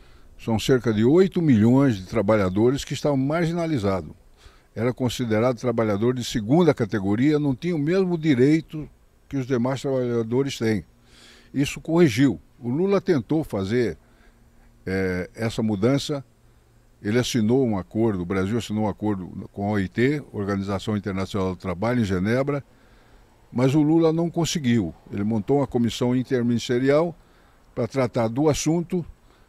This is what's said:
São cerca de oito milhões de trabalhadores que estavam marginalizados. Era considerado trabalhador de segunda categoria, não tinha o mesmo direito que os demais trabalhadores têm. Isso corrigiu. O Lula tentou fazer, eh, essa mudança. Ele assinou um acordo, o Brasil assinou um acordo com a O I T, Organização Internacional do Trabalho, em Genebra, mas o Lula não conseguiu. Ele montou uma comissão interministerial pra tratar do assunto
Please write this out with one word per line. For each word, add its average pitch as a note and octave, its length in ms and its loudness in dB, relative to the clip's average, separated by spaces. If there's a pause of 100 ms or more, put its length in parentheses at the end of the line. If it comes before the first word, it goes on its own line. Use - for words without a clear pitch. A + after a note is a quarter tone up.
(380)
São A2+ 200 -2
cerca B2 340 0
de G#2+ 100 2
oito F3+ 380 4
milhões B2+ 560 4
de F#2 60 -8
trabalhadores G#2+ 840 2
que - 80 -10
estavam C#3+ 240 -2
marginalizados. C#3+ 960 -2 (640)
Era A#2 160 -2
considerado A#2+ 640 -2
trabalhador A2+ 560 0
de B2+ 100 -6
segunda C3+ 520 2
categoria, A2+ 640 0
não C#3+ 160 0
tinha F3 200 -4
o D#3+ 40 -2
mesmo F3 400 0
direito D3+ 680 2 (440)
que C#3+ 80 -6
os B2+ 80 -4
demais B2+ 340 -2
trabalhadores B2 800 -2
têm. G#2+ 260 0 (680)
Isso C#3+ 260 -2
corrigiu. C3+ 580 4 (220)
O A#2 80 -10
Lula F#3 320 0
tentou D#3 420 0
fazer, A2 540 -2 (880)
eh, F#2 480 -4
essa A2+ 280 -6
mudança. A2 600 0 (800)
Ele G#2+ 180 0
assinou B2 460 2
um G#2+ 140 -2
acordo, G#2+ 440 -2
o E2+ 40 -6
Brasil F#2+ 320 -2
assinou G#2+ 260 -4
um G#2 40 0
acordo F#2+ 640 -6
com G2+ 160 -4
a G#2+ 40 0
O G#2 60 0
I F#2+ 100 0
T, C3+ 340 0 (100)
Organização G2+ 640 -4
Internacional F#2+ 540 -4
do F#2 60 -6
Trabalho, G#2 440 -2
em A2 40 2
Genebra, A#2+ 600 -2 (880)
mas C3 220 2
o D#3 80 6
Lula D#3+ 300 4
não E3+ 160 0
conseguiu. A#2+ 640 0 (180)
Ele G2+ 100 -4
montou A2+ 360 0
uma C#3 80 -2
comissão B2 500 0
interministerial B2+ 960 0 (600)
pra B2 120 -2
tratar A#2+ 420 0
do C#3 200 0
assunto E3 560 -2 (440)